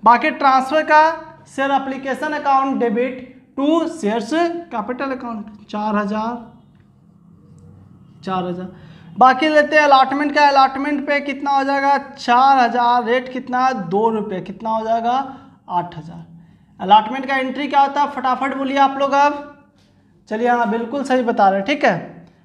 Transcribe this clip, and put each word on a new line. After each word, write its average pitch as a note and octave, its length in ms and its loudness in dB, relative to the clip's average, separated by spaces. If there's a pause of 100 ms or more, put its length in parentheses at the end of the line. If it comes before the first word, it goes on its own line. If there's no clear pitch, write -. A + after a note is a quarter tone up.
बाकी A#3+ 280 4
ट्रांसफर C4+ 540 2
का D#4 180 6 (440)
शेयर C4+ 260 -4
एप्लीकेशन C4+ 600 -4
अकाउंट C#4 460 0
डेबिट A#3+ 400 -2 (380)
to C#4 100 0 (280)
shares G#3+ 380 -4 (380)
capital B3+ 420 -6
account, A#3+ 300 -10 (260)
चार G#3+ 260 -4
हज़ार, G#3+ 400 -4 (1900)
चार F#3 220 -4
हज़ार। F3+ 260 -8 (460)
बाकी C4 320 4
लेते D4+ 260 2
हैं D4+ 80 6
allotment C#4 520 4
का, D4 120 6
allotment C#4 600 0
पे C#4+ 140 0
कितना C#4+ 300 -6
हो C#4 120 0
जाएगा? C#4 340 0 (120)
चार C4 500 4
हज़ार, A#3+ 460 2
Rate B3 280 -2
कितना? B3+ 380 -2
दो G3+ 400 0
रुपये, G#3 300 -6
कितना G3 280 -10
हो A3 140 -2
जाएगा? A3+ 300 -2 (560)
आठ F3 280 -6
हज़ार। E3 280 -16 (540)
Allotment A3 480 2
का C4+ 80 0
एंट्री C4 320 -2
क्या C#4+ 140 2
होता C#4 200 0
है, C#4 100 0
फटाफट C4 440 -4
बोलिए C4+ 240 -4
आप F3 200 2
लोग F#3 140 0
अब। F#3+ 200 4 (960)
चलिए, A3+ 180 -2
हाँ, A#3+ 220 2
बिल्कुल A#3 340 -4
सही B3+ 200 0
बता A3+ 260 2
रहे G3 100 0
हैं, G3 80 -6
ठीक D4 180 0
है। E3+ 400 -2 (200)